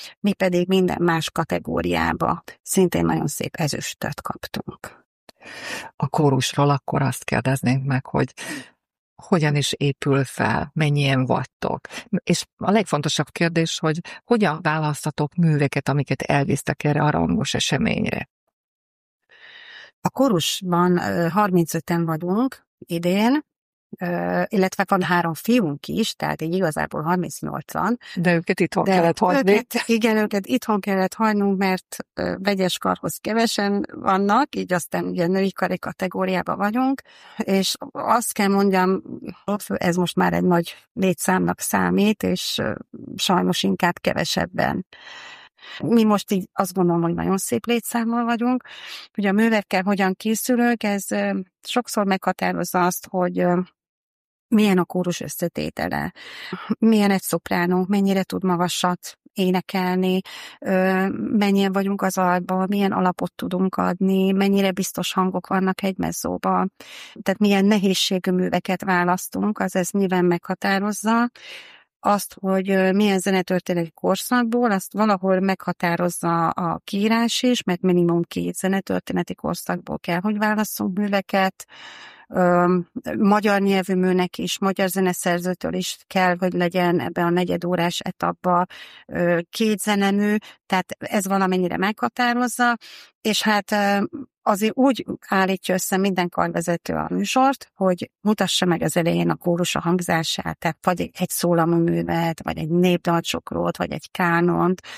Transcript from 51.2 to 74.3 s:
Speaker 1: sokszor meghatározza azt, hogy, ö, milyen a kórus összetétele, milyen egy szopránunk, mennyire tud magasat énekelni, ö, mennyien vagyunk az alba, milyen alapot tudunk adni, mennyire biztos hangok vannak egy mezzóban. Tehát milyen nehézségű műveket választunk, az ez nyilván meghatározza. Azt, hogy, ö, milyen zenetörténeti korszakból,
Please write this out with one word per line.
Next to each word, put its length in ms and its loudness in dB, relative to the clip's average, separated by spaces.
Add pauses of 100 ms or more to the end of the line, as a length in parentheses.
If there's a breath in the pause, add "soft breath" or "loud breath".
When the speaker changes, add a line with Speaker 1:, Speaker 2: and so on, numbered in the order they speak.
Speaker 1:
sokszor 440 -2
meghatározza 800 0
azt, 240 -2
hogy, 300 -2
ö, 200 2 (880)
milyen 300 6
a 80 4
kórus 360 -2
összetétele, 920 -4 (640 loud breath)
milyen 320 4
egy 100 2
szopránunk, 640 0
mennyire 360 2
tud 200 -6
magasat 760 -2 (140)
énekelni, 840 0 (400 loud breath)
ö, 480 2 (100)
mennyien 540 2
vagyunk 300 -2
az 160 0
alba, 500 0
milyen 240 2
alapot 420 0
tudunk 420 -2
adni, 560 2
mennyire 400 2
biztos 420 -4
hangok 340 0
vannak 360 0
egy 140 -2
mezzóban. 760 -2 (480 loud breath)
Tehát 180 -2
milyen 260 4
nehézségű 640 2
műveket 520 0
választunk, 760 0
az 160 -2
ez 140 0
nyilván 360 2
meghatározza. 1040 0 (720 loud breath)
Azt, 360 0
hogy, 300 0
ö, 220 4
milyen 280 4
zenetörténeti 720 0
korszakból, 800 0